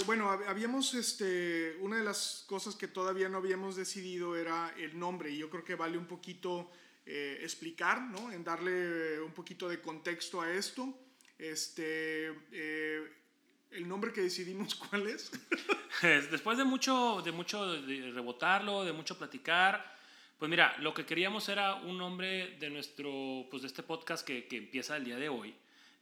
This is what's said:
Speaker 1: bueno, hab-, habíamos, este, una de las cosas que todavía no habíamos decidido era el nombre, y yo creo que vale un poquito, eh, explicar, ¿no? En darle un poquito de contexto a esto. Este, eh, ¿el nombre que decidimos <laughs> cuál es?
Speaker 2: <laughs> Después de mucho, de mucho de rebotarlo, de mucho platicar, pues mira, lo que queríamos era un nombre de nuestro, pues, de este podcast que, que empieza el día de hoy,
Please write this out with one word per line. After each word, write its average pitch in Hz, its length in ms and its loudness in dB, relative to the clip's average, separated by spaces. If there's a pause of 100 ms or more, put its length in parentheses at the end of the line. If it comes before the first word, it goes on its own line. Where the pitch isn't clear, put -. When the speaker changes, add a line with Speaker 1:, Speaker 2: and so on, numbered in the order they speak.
Speaker 1:
bueno, 214 240 4
hab-, 196 160 0
habíamos, 233 480 2
este, 175 840 0
una 208 160 0
de 220 60 2
las - 440 -2
cosas 196 280 -4
que 190 120 -6
todavía 190 420 0
no 190 80 -2
habíamos 190 380 0
decidido 180 600 -4
era 165 440 0
el 160 180 -6
nombre, 175 320 -2
y 147 80 -4
yo 156 140 -6
creo 170 120 -8
que 180 120 -4
vale 165 200 -2
un 170 120 -4
poquito, 175 640 -6 (340)
eh, 143 380 -4
explicar, 170 580 0
¿no? 233 300 -8
En 175 120 -8
darle 170 800 0
un 165 100 -6
poquito 175 380 -8
de 170 100 -2
contexto 165 600 -4
a 165 100 0
esto. 254 400 -2 (460)
Este, 160 920 -2 (220)
eh, 156 480 -2 (680)
¿el 175 180 -6
nombre 202 240 0
que 214 100 0
decidimos 180 540 0
<laughs> - 140 -10
cuál 202 160 2
es? 240 260 -6 (380)
Speaker 2:
<laughs> - 320 0 (300)
Después 214 260 4
de 269 60 4
mucho, 254 600 4
de 170 80 0
mucho 175 320 -2 (200)
de 135 280 -4
rebotarlo, 185 720 2
de 170 80 0
mucho 160 260 -6
platicar, 175 760 4 (440)
pues 156 100 0
mira, 170 300 8
lo 156 160 0
que 156 100 -2
queríamos 196 420 0
era 202 280 2
un 185 240 -6
nombre 185 600 -4
de 147 120 -6
nuestro, 135 800 -4
pues, 131 100 -6
de 135 60 -6
este 160 160 -8
podcast 165 420 -4
que, 123 220 -4
que 123 100 -6
empieza 127 400 -4
el 139 80 -4
día 120 120 -4
de 147 120 0
hoy, 110 240 -4 (480)